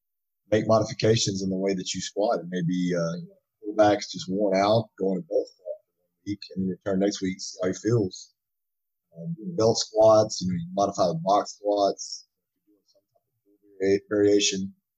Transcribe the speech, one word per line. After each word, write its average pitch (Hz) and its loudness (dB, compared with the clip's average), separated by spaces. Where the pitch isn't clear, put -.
make 110 2
modifications 110 2
in 95 -2
the 92 -2
way 98 0
that 92 -6
you 95 -8
squat. 101 -2
It 85 -12
may 90 -6
be, 90 -2
uh, 85 -2
you 87 -12
know, 98 -20
quarterback's 104 2
just 92 -10
worn 95 0
out, 107 2
going 95 -2
to 85 -8
belt 117 -2
squat - -14
for - -20
one - -20
week, 101 -8
and 95 -4
then 95 -2
return 95 -2
next 101 0
week, 95 -4
see - -14
how 92 -2
he 95 -2
feels. - -2
Uh, 170 -14
doing 90 -10
belt 113 2
squats, 110 4
you 92 -2
know, 92 -2
you 85 -6
modify 98 0
the 82 -2
box 101 0
squats, 101 -2
doing 311 -20
some - -8
type 98 4
of - -16
variation, 101 2